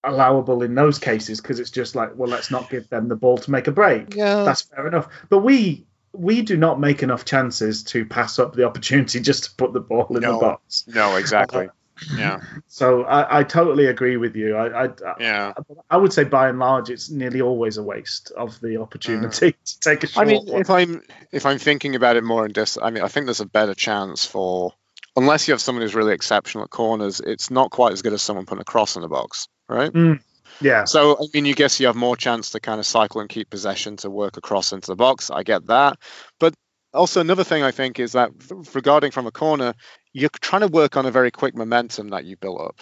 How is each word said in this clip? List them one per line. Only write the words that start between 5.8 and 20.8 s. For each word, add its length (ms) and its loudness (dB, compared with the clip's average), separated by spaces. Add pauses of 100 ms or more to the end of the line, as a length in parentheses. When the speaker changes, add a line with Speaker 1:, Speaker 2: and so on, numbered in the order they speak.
Speaker 1:
we 300 0
do 120 0
not 240 4
make 240 0
enough 220 -2
chances 600 -2
to 200 -4
pass 320 -4
up 160 0
the 100 2
opportunity 560 0
just 260 0
to 100 -16
put 180 0
the 60 -2
ball 260 0 (100)
in 60 0
Speaker 2:
No. 120 0
Speaker 1:
the 60 -2
box. 480 -2
Speaker 2:
No, 280 2
exactly. 520 0
Speaker 1:
Uh, 40 -18 (440)
Speaker 2:
Yeah. 300 -4
Speaker 1:
<laughs> 40 -20 (180)
So 360 2
I, 360 2
I 40 4
totally 440 4
agree 280 0
with 200 -4
you. 200 -2
I, 300 -2
I, 20 -4
I 320 -10
Speaker 2:
Yeah. 340 -2 (360)
Speaker 1:
I 80 4
would 160 4
say 100 4
by 240 2
and 120 -2
large, 300 0
it's 200 -12
nearly 320 -4
always 360 0
a 60 -8
waste 540 -12
of 240 -10
the 160 -6
opportunity 760 -2
Speaker 2:
Mm. 120 -14
Speaker 1:
<laughs> 20 -20
to 160 -12
take 240 2
a 140 -4
Speaker 2:
I 40 4
mean, 220 4
Speaker 1:
short 80 -12
one. 80 0
Speaker 2:
if 80 -2
I'm, 320 2 (320)